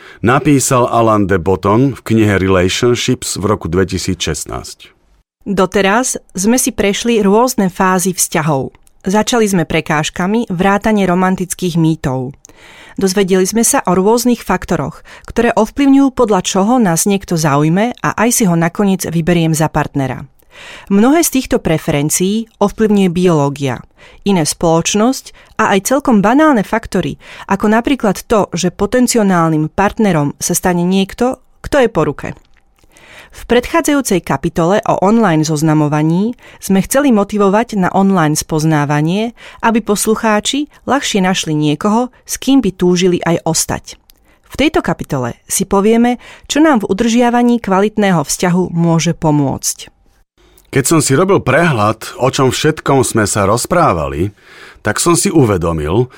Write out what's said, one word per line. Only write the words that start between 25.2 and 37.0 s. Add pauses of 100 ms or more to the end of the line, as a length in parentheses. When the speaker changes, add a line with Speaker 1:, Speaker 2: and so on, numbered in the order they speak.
Speaker 2:
a
aj
celkom
banálne
faktory, (320)
ako
napríklad
to,
že
potenciálnym
partnerom
sa
stane
niekto, (240)
kto
je
po
ruke. (920)
V
predchádzajúcej
kapitole
o
online
zoznamovaní (240)
sme
chceli